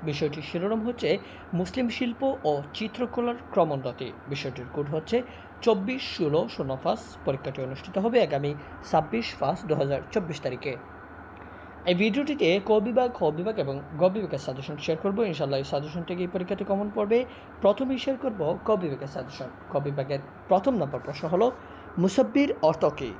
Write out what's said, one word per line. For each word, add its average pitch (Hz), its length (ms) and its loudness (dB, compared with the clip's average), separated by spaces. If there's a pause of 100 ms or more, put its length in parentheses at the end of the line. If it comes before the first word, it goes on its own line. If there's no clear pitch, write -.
বিষয়টির 151 420 -2
শিরোনাম 202 380 0
হচ্ছে 240 220 -2 (500)
মুসলিম 240 280 0 (100)
শিল্প 240 240 -2 (280)
ও - 20 4 (260)
চিত্রকলার 240 600 -2 (160)
ক্রমোন্নতি। 135 540 0 (240)
বিষয়টির 131 440 -6
কোড 147 200 -2
হচ্ছে 160 220 0 (480)
চব্বিশ 233 360 2 (140)
ষোলো 156 260 4 (120)
শূন্য 139 180 -4 (120)
পাঁচ। 208 160 2 (260)
পরীক্ষাটি 135 420 -2
অনুষ্ঠিত 135 360 -8
হবে 233 140 4 (100)
আগামী 143 240 0 (380)
ছাব্বিশ - 380 2 (120)
পাঁচ 156 180 0 (100)
দু 156 140 2
হাজার 139 180 2 (140)
চব্বিশ 165 320 -2
তারিখে। 127 280 -4 (1160)
এই 180 100 6
ভিডিওটিতে 254 460 2 (220)
ক - 20 8 (160)
বিভাগ, 247 300 4
খ - 20 -10 (200)
বিভাগ 214 240 -2
এবং 139 120 -2 (260)
গ - 20 6 (120)
বিভাগের 165 300 -2
সাজেশন 139 380 -6
শেয়ার 160 200 0
করব। 196 140 2 (140)
ইনশাআল্লাহ, 139 300 0
এই 135 120 -4
সাজেশন 151 360 -2
থেকে 180 160 -2
এই 180 80 -4
পরীক্ষাতে 190 360 -2
কমন 202 260 2
পড়বে। 214 220 4 (460)
প্রথমেই 254 400 4
শেয়ার 269 200 0
করব 214 180 -2 (260)
ক - 20 -2 (120)
বিভাগের 139 340 -4
সাজেশন। - 340 -8 (220)
ক - 20 -12 (120)
বিভাগের 143 360 -2 (280)
প্রথম 190 320 6
নম্বর 139 240 -2
প্রশ্ন 139 180 -8 (100)
হলো, 202 140 6 (540)
মুসাব্বির 269 500 6 (180)
অর্থ 156 140 0 (140)
কী? 135 120 -6 (100)